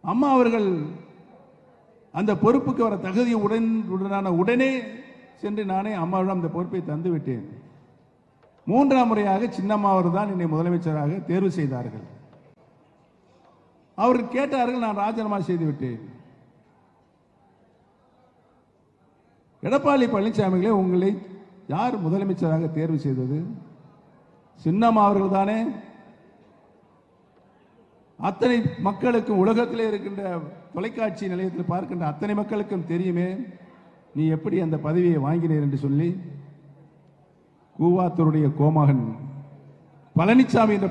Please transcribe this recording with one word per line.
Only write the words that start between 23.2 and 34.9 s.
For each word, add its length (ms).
சின்னம்மா 420
அவர்கள் 320
தானே? 180
அத்தனை 280
மக்களுக்கும், 560
உலகத்திலே 480
இருக்கின்ற 320
தொலைக்காட்சி 580
நிலையத்தில் 400
பார்க்கின்ற 400
அத்தனை 300
மக்களுக்கும் 500
தெரியுமே, 380
நீ 80
எப்படி 200
அந்த 200
பதவியை 400